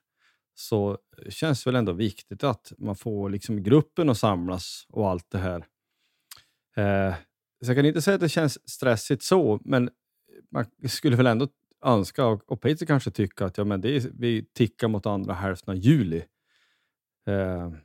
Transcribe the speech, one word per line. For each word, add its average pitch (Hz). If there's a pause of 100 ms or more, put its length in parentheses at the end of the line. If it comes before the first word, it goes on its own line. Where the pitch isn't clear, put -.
(540)
så 101 (300)
känns 143
det 131
väl 127
ändå 104
viktigt 98
att -
man 101
får 101
liksom 101
gruppen 147
att 110
samlas 92
och 107
allt 90
det 98
här. 90 (1080)
Eh, 98 (500)
så 120
jag 123
kan 143
inte 156
säga 196
att 185
det 170
känns -
stressigt 123
så, 131
men 123 (600)
man 120 (220)
skulle 123
väl 127
ändå 123 (360)
önska 123
och, 131
och 123
Peter 156
kanske 139
tycka 101
att, 87
ja, 104
men 101
det 123
är, 123
vi 117
tickar -
mot 107
andra 98
hälften 95
av 92
juli. 92 (1040)
Eh, 92 (120)